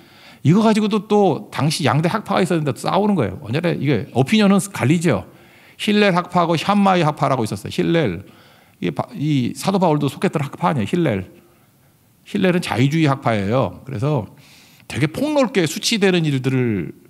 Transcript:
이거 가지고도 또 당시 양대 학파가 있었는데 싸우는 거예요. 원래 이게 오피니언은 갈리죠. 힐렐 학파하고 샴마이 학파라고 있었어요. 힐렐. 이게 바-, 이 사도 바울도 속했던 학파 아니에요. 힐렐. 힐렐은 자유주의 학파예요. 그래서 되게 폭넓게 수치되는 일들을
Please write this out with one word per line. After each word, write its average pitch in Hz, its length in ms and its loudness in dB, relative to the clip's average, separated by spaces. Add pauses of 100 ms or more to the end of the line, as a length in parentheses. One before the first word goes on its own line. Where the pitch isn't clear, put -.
(440)
이거 175 180 6
가지고도 214 460 2
또 202 460 2
당시 151 320 -2
양대 147 240 2
학파가 202 320 -2
있었는데 156 380 0
싸우는 196 360 0
거예요. 101 260 -2
원래 113 180 -4 (200)
이게 131 340 -2
오피니언은 196 460 4 (140)
갈리죠. 143 520 0 (520)
힐렐 208 380 2
학파하고 175 420 0
샴마이 196 440 2
학파라고 139 420 0
있었어요. 101 280 -6
힐렐. 165 520 0 (580)
이게 180 100 -2
바-, - 220 -6
이 143 420 -2
사도 196 240 -2
바울도 147 300 2
속했던 165 320 -4
학파 151 280 -4
아니에요. 127 200 -2
힐렐. 139 340 0 (1000)
힐렐은 185 360 0
자유주의 139 440 2
학파예요. 113 800 0
그래서 120 400 -4 (640)
되게 139 180 -2
폭넓게 262 580 0
수치되는 185 600 0
일들을 127 680 -2 (180)